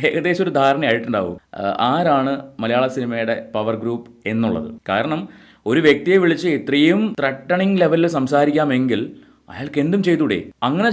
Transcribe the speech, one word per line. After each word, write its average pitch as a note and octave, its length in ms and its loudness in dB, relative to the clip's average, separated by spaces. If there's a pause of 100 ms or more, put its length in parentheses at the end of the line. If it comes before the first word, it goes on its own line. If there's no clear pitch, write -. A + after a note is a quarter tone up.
ഏകദേശം F3 380 0
ഒരു E3 140 -4
ധാരണയായിട്ടുണ്ടാവും, A#2 760 0 (240)
ആ, G2 160 -2 (160)
ആരാണ് C#3+ 420 0 (300)
മലയാള A#2+ 220 2 (100)
സിനിമയുടെ A#2 400 -2 (180)
പവർ A2 300 -2
ഗ്രൂപ്പ് A#2 260 -6 (220)
എന്നുള്ളത്. F#2 400 -2 (180)
കാരണം D3 320 -2 (440)
ഒരു B2 200 2
വ്യക്തിയെ E3+ 380 4
വിളിച്ച് E3+ 240 0 (100)
ഇത്രയും D3 420 2 (200)
ത്രെട്ടണിങ് F3+ 640 0
ലെവലിൽ E3 240 2 (100)
സംസാരിക്കാമെങ്കിൽ C3+ 840 2 (500)
അയാൾക്ക് C#3+ 300 -8
എന്തും F3 240 0
ചെയ്തൂടെ? D3+ 300 2 (300)
അങ്ങനെ F3 260 0